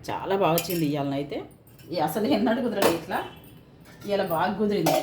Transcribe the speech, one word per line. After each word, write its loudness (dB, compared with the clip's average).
చాలా -2
బాగా 4
వచ్చింది 0
ఇవాళనైతే. -2
ఈ -4
అసలు -2
ఎన్నడూ 2
కుదరలేదు 2
ఇట్లా, -6
ఇవాళ 0
బాగా 2
కుదిరింది. 2